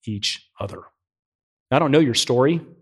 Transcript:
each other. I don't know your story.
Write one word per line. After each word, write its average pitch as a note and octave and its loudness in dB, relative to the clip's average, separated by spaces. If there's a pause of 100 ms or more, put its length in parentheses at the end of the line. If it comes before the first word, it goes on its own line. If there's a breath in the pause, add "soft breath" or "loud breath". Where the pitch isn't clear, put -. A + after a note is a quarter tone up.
each - -8 (120)
other. G2+ -12 (880)
I C3 2
don't D#3 0
know C#3+ 4
your C3+ 2
story. C3+ 2 (200)